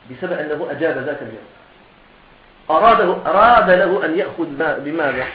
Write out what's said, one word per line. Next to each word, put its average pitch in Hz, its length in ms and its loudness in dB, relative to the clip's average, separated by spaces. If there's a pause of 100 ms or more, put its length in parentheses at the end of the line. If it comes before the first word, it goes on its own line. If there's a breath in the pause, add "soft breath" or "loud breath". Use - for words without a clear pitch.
(100)
بسبب 175 220 -8
أنه 151 380 -6
أجاب 139 280 -4
ذاك 139 240 -6
اليوم. 107 240 -16 (1200)
أراده، 190 600 2
أراد 208 400 6
له 180 340 2
أن 160 140 -2
يأخذ 175 300 -4 (100)
ما-، 151 200 -2
بماذا؟ 143 560 -4